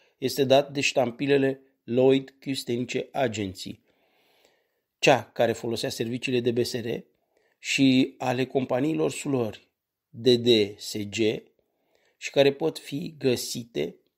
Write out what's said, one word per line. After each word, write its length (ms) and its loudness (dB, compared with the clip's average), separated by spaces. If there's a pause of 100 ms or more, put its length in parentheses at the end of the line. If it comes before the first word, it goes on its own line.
(180)
este 260 -2
dat 280 4
de 100 -4
ștampilele 800 0 (220)
Lloyd 560 2
Küstenice 720 -6
Agency, 680 -6 (1200)
cea 240 4
care 280 0
folosea 380 -6
serviciile 500 -4
D 200 0
B 40 2
S 100 -6
R 140 -6 (720)
și 580 2
ale 280 -2
companiilor 680 -2
sulori 560 -4 (420)
D 180 -2
D 200 4 (300)
S 200 -10
G 180 -8 (1000)
și 140 -12
care 220 4
pot 260 -4
fi 380 -10
găsite 800 -4 (220)